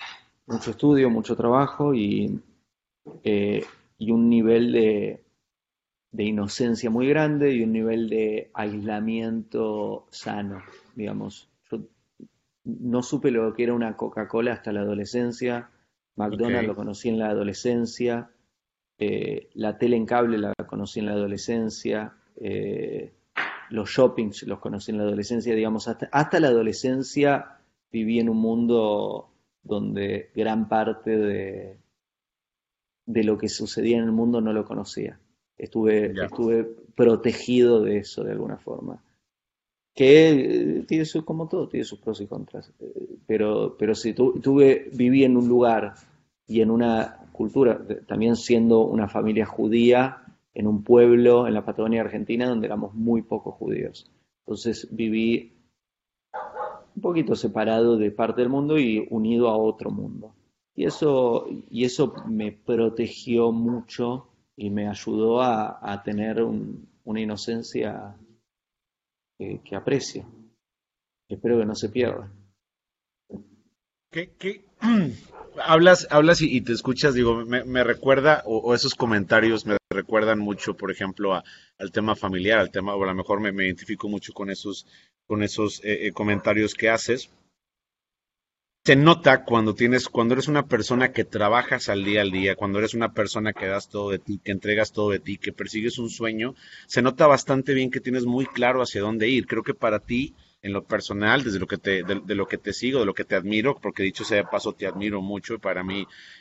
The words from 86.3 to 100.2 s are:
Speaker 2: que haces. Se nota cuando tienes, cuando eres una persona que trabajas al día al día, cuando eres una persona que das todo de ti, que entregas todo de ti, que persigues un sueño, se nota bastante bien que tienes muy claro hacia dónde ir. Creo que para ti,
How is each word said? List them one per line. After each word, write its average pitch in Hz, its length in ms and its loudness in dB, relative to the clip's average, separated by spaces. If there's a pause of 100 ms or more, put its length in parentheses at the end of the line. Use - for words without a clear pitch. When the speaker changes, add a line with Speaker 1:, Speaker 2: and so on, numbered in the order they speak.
Speaker 2:
que 110 160 0
haces. 117 400 -2 (1600)
Se 139 100 8
nota 147 480 6
cuando 110 300 2
tienes, 120 360 2
cuando 117 240 2
eres 131 140 0
una 147 180 0
persona 123 460 0
que 110 120 -2
trabajas 117 640 0
al 101 160 -2
día 104 160 2
al 98 100 0
día, 95 240 0
cuando 101 240 -4
eres 107 140 -2
una 113 220 -4
persona 107 400 -4
que - 120 -8
das 98 220 -4
todo 101 220 -6
de 95 80 -2
ti, 101 260 -8
que 104 80 -6
entregas 104 400 -2
todo 104 180 0
de 95 100 -2
ti, 98 180 -10
que - 160 -10
persigues 110 440 -6
un 117 120 -8
sueño, 113 440 -6 (320)
se - 140 -2
nota 131 260 4
bastante 139 460 4
bien 131 180 0
que 135 100 -6
tienes 127 260 -2
muy 127 180 0
claro 123 380 0
hacia 110 180 -4
dónde 107 280 0
ir. 123 180 2
Creo 110 160 -4
que 139 100 -4
para 107 280 0
ti, 123 340 -4 (260)